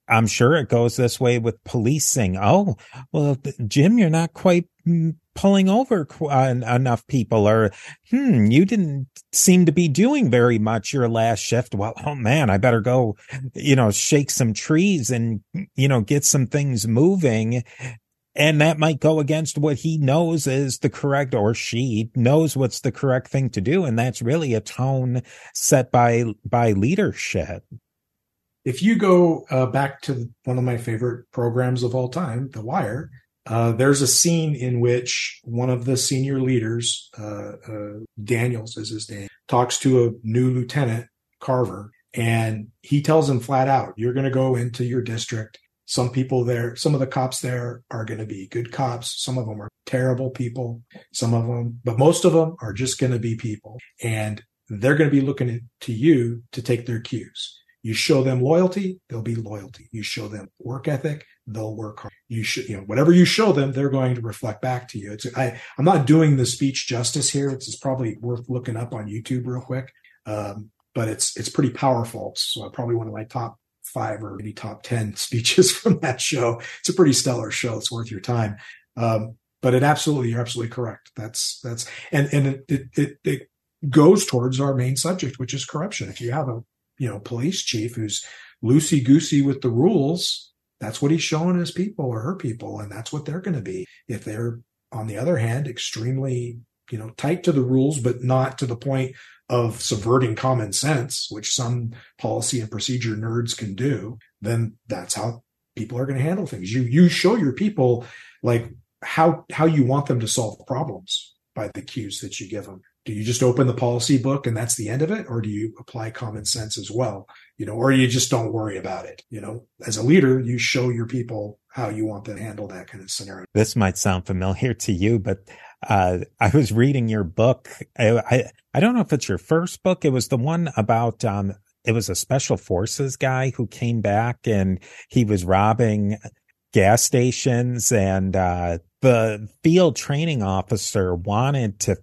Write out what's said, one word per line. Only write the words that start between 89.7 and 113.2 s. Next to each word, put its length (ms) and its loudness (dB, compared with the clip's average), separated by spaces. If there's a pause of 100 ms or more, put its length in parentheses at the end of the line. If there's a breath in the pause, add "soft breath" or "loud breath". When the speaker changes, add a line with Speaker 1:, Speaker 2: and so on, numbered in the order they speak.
Speaker 2:
that's 240 -8
what 80 2
he's 140 2
showing 340 0
his 140 -4
people 320 -4
or 160 -4
her 160 -6
people, 420 -8
and 100 -10
that's 240 -12
what 120 -8
they're 160 -8
gonna 200 -4
be. 240 -8 (220 soft breath)
If 180 -10
they're, 360 -6 (320)
on 160 -8
the 100 -8
other 200 0
hand, 280 -2
extremely, 920 -6 (320)
you 60 -8
know, 180 -12
tight 260 -4
to 100 0
the 120 2
rules, 340 2
but 240 -2
not 360 0
to 80 -2
the 100 -4
point 400 -4 (320 loud breath)
of 340 0
subverting 540 0
common 360 -2
sense, 600 -2
which 200 -8
some 420 -4 (220 loud breath)
policy 440 -4
and 100 -8
procedure 460 -4
nerds 420 -4
can 160 -8
do, 420 -4 (240 soft breath)
then 360 -4 (100)
that's 280 -8
how 280 -8 (320)
people 240 -8
are 80 -2
gonna 140 -4
handle 260 -2
things. 260 -10
You, 100 0
you 260 6
show 260 4
your 200 0
people, 520 0 (340 loud breath)
like, 300 0 (320)
how, 480 2
how 160 2
you 180 4
want 220 0
them 140 0
to 80 -4
solve 360 -4
problems 720 -8 (220)
by 180 -8
the 80 -12
cues 380 -10
that 180 -12
you 100 -12
give 180 -10
them. 160 -20 (220)
Do 80 -10
you 100 -6